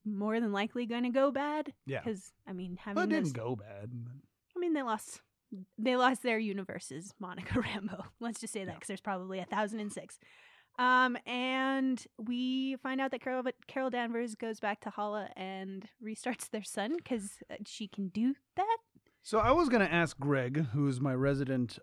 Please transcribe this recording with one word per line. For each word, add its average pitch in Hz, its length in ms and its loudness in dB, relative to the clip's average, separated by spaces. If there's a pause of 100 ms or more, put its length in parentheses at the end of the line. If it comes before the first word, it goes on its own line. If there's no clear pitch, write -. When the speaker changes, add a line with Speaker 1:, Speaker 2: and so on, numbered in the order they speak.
Speaker 1:
more 214 360 0
than 220 120 2
likely 226 340 0
gonna 240 240 0
go 269 200 6
bad. 294 420 -2 (140)
Speaker 2:
Yeah. 135 160 -2
Speaker 1:
'Cause, 208 300 -6 (140)
I 196 60 -8
mean, 180 240 -6
having 202 200 -8
Speaker 2:
Well, 349 80 4
it - 60 2
didn't 311 160 4
Speaker 1:
those 139 60 0
Speaker 2:
go 120 240 -2
bad. 104 360 -12 (600)
Speaker 1:
I 359 40 -6
mean, 349 140 0
they 294 100 2
lost, 226 380 -4 (580)
they 247 180 2
lost 254 260 6
their 226 160 2
universe's 190 800 -4
Monica 180 360 -6
<laughs> 247 80 2
Rambeau. 202 420 -6 (160)
Let's 233 200 -6
just 226 120 -8
say 196 120 -6
that 180 80 -8
Speaker 2:
Yeah. - 60 -14
Speaker 1:
'cause - 100 -12
there's 190 120 -6
probably 190 380 -4
a 180 80 -4
thousand 208 340 -2
and 208 120 -4
six. - 260 -12 (600)
Um, 254 480 6
and 262 800 0 (140)
we 254 580 0
find 262 240 -2
out 269 100 0
that 254 100 -6
Carol, 254 220 -2 (240)
Carol 262 240 -2
Danvers 233 460 -2
goes 226 240 -6
back 208 220 -2
to 208 80 -8
Hala 208 460 -4
and 190 520 -8 (140)
restarts 220 480 -6
their 214 120 -4
sun 226 380 -2
'cause, 214 500 -6
uh, - 60 -8 (100)
she - 220 -10
can 196 200 -6
do 233 260 0 (220)
that. 427 220 2 (440)
Speaker 2:
So 214 180 2
I 226 100 6
was 320 180 8
gonna 226 180 6
ask 165 320 4
Greg, 139 480 4
who 139 220 2
is 127 120 2
my 135 140 2
resident, 131 680 2